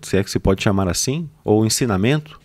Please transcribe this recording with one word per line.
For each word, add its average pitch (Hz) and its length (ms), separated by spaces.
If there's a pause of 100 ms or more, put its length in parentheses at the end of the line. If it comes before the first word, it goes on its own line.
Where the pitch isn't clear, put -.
se - 140
é 95 60
que - 60
se - 80
pode 95 240
chamar 98 260
assim, 139 400 (160)
ou 107 220
ensinamento, 117 800